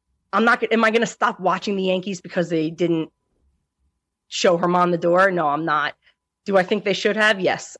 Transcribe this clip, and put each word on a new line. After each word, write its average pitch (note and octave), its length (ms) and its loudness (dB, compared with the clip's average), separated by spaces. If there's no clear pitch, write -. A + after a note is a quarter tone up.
I'm G#3 140 2
not, A#3+ 260 2
am A3+ 140 2
I A3 60 2
gonna A3+ 140 2
stop G3+ 360 -4
watching F#3 340 -2
the F#3+ 80 -2
Yankees F#3 380 -2
because E3+ 280 -4
they D#3+ 200 -2
didn't E3 420 -2
show F3+ 280 2
Germán F3 340 2
the F3 60 0
door? F3+ 340 2
No, E3 180 -2
I'm D3+ 160 -4
not. D3 300 -2
Do G3+ 100 -2
I F#3 80 4
think F#3 220 -2
they G3 80 0
should G#3 240 0
have? G#3+ 240 2
Yes. - 380 -4